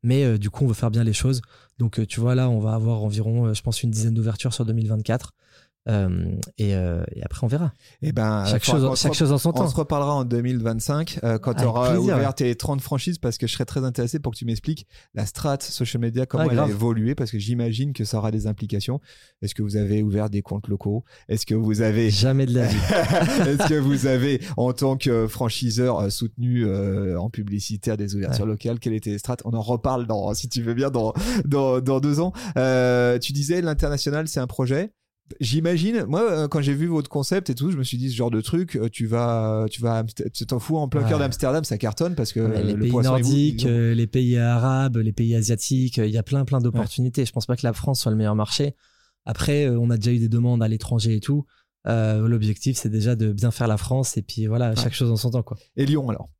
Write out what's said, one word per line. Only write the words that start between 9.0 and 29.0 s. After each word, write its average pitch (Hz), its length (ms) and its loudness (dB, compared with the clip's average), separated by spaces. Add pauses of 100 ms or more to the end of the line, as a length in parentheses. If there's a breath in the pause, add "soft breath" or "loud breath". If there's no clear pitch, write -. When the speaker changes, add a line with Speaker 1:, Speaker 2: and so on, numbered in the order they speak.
Speaker 2:
se - 40 -2
Speaker 1:
chose 147 120 4
en 143 60 4
son 165 140 2
Speaker 2:
on - 20 0
Speaker 1:
temps. 156 160 2
Speaker 2:
se 131 80 -2
reparlera 147 380 0
en 135 100 0
deux 120 160 0
mille 127 160 0
vingt-cinq, 117 680 -2
euh, 117 160 2
quand 127 120 -2
Speaker 1:
Avec 139 120 0
Speaker 2:
t'auras 120 300 2
Speaker 1:
plaisir, 180 220 2
Speaker 2:
ouvert - 120 2
Speaker 1:
ouais. 135 60 -2
Speaker 2:
tes 123 240 0
trente 139 240 -4
franchises, 156 380 -4
parce 120 180 -2
que 117 100 -2
je - 60 -4
serais - 100 -4
très 131 220 -4
intéressé 123 340 -2
pour 131 140 -6
que - 40 -12
tu - 60 -10
m'expliques 117 420 -4 (280 soft breath)
la 107 120 -4
strat 139 360 -4
social - 400 -4
media, 120 240 -2
comment - 180 0
Speaker 1:
Ouais, 156 80 2
Speaker 2:
elle 120 80 2
a - 40 4
Speaker 1:
grave. 107 80 0
Speaker 2:
évolué, 113 440 0
parce 120 160 -4
que 110 80 -4
j'imagine 117 540 -2
que 113 100 -4
ça 107 140 -4
aura 110 140 -2
des 107 160 -2
implications. 107 520 -4 (420 loud breath)
Est-ce - 140 -6
que 110 80 -4
vous 104 140 -2
avez 104 260 2
ouvert 104 260 0
des 101 120 -2
comptes 101 260 -8
locaux ? 104 380 -4 (240 loud breath)
Est-ce 107 160 -2
que 107 100 0
vous 110 240 2
avez 110 300 2
Speaker 1:
Jamais 131 380 2
de 123 60 0
la 120 120 2
vie. 107 100 2
Speaker 2:
<laughs> 185 720 2
Est-ce 147 220 2
que 151 100 2
vous 135 280 2
avez, 131 340 2 (160 loud breath)
en 127 160 0
tant 131 240 0
que 117 300 2
franchiseur, 117 760 0
euh, 101 80 0
soutenu, 120 560 -2
euh, 98 520 0
en 95 120 -4
publicitaire 104 680 -4
des 104 180 -6
ouvertures 104 300 -2
Speaker 1:
Ouais. 110 80 -2
Speaker 2:
locales ? 117 280 -4
Quelle 117 120 -4
était 110 200 -4